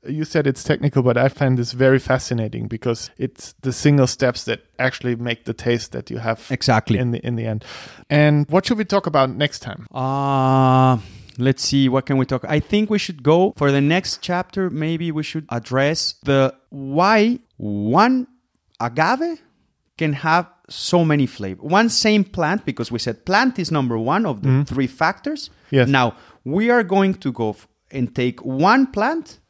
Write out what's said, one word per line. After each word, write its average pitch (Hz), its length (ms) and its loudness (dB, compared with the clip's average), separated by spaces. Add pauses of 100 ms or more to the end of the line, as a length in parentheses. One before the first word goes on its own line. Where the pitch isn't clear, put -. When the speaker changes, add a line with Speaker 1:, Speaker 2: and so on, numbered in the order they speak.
Speaker 1:
you 156 180 -4
said 151 220 0
it's 135 160 -2
technical, 143 400 0
but 123 140 4
I 127 120 4
find 131 300 0
this 117 140 -4
very 131 260 4
fascinating 113 680 -4
because 117 500 -6
it's - 340 -10 (100)
the 131 100 -4
single 143 340 4
steps - 380 -2
that 110 160 -6 (180)
actually 127 380 -4
make 117 280 -6
the 117 100 -8
taste 120 360 -2
that - 180 -10
you 117 100 -8
have 113 320 -6
Speaker 2:
Exactly. 113 500 2
Speaker 1:
in 123 100 0
the, 120 160 -4
in 123 80 -4
the 113 120 -6
end. 110 180 -6 (440)
And 147 400 4
what 185 160 2
should 233 140 0
we 214 60 0
talk 196 240 -2
about 139 220 2
next 131 280 -4
time? 107 340 -14
Speaker 2:
Uh, 131 1040 4 (380)
let's 131 280 0
see. 139 240 2
What 131 180 0
can 139 100 0
we 131 80 2
talk? 127 240 -4
I 147 120 0
think 208 300 0
we 208 100 2
should 147 240 -10
go 170 320 4
for 143 160 2
the 139 80 2
next 160 420 0
chapter. 180 480 -4
Maybe 160 400 -6
we 156 140 -4
should 156 240 -10
address 131 720 -2
the 135 320 2 (140)
why 190 720 0 (160)
one 139 720 0 (500)
agave 202 600 -2 (580)
can 156 140 -2
have 165 340 0 (220)
so - 360 0
many 147 220 2
flavors. 95 380 -10
One 196 240 2
same 214 340 2
plant, 180 420 -4
because 123 280 -6
we 117 80 -4
said - 260 -6
plant 247 320 0
is 170 140 -4
number 127 260 0
one 147 260 0
of 120 180 -4
the 139 60 0
Speaker 1:
Mm-hmm. 131 140 4
Speaker 2:
three 135 240 -2
factors. 196 640 -4 (200)
Speaker 1:
Yes. 127 180 4
Speaker 2:
Now, 131 260 2 (300)
we 202 260 0
are 240 140 4
going 190 300 2
to - 180 -6
go 110 180 -2
f-, - 160 -12 (240)
and 123 240 -4
take 123 300 -2
one 185 420 2
plant 269 640 -4